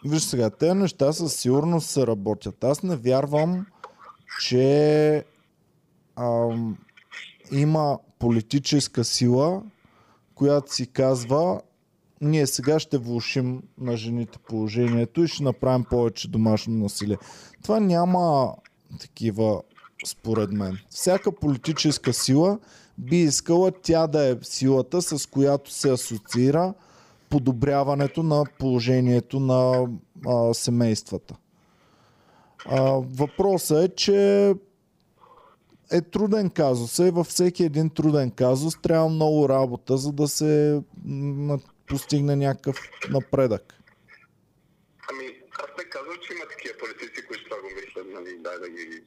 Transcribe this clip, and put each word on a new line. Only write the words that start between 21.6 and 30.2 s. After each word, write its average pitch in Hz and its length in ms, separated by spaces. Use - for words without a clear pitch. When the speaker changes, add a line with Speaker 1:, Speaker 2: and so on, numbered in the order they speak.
Speaker 1:
сила 175 460
би 127 200
искала 170 540
тя 165 360
да 147 220
е 123 120
силата, 131 600
с 151 240
която 139 460
се 139 200
асоциира 131 840
подобряването 139 920
на 147 200
положението 123 800
на, 127 480